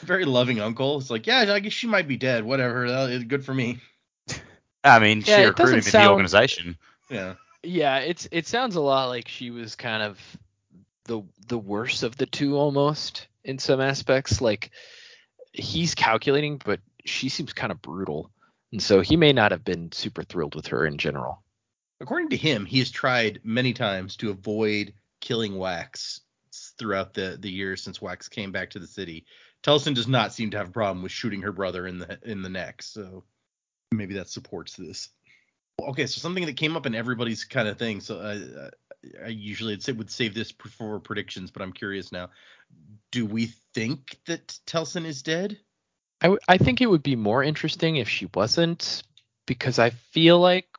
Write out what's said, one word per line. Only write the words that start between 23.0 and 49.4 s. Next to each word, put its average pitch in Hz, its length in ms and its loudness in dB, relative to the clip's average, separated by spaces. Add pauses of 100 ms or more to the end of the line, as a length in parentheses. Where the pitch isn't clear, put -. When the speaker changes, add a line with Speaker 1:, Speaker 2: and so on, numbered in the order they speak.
Speaker 1:
many 123 300 0
times 95 420 -4
to 113 140 -6
avoid 107 640 -2 (260)
killing 110 360 -4
Wax - 680 -8 (300)
s-, - 240 -20
throughout 95 380 -4
the, 95 240 -6
the 101 140 -10
years 95 300 -6
since - 200 -14
Wax 90 260 -12
came 98 220 -10
back 92 200 -8
to 101 100 -12
the 87 80 -16
city. 82 380 -12 (360)
Telson 147 320 2
does 117 140 -2
not 117 240 2
seem 110 180 -6
to 104 80 -8
have 98 120 -6
a - 20 -20
problem 95 320 -2
with 90 80 -8
shooting 101 300 -6
her 101 100 -6
brother 92 340 -6
in 90 120 -10
the, 90 260 -12
in 101 180 -10
the 92 60 -10
neck, 92 340 -10
so 95 400 -16 (680)
maybe 101 220 -6
that 95 160 -10
supports - 440 -14
this. - 360 -16 (720)
Okay, 135 260 -4
so - 140 -8
something 180 260 -6
that 139 100 -8
came 156 200 -4
up 147 100 -6
in 120 80 -4
everybody's 117 500 -4
kinda 107 300 -4
thing, 110 260 -6
so 92 200 -12
I, 104 120 -10
I, 69 920 -18
I - 20 -12
usually 104 460 -8
would 98 80 -12
sa-, 139 100 -4
would 110 180 -8
save 110 240 -4
this 113 160 -8
p-, - 200 -20
for 107 280 -10
predictions, 95 520 -10
but - 120 -14
I'm 95 100 -10
curious 98 380 -8
now. 90 200 -10 (800)
Do 117 160 -2
we 113 260 -4 (220)
think 120 520 -6
that - 400 -10
Telson 165 380 -4
is 147 180 -10
dead? 180 360 -4 (640)
Speaker 3:
I, - 60 4
w-, 190 220 4
I 180 100 10
think 247 220 4
it 254 60 6
would 175 160 6
be 135 140 2
more 113 280 2
interesting 156 520 0
if 120 120 0
she - 260 -4
wasn't, 165 680 0 (440)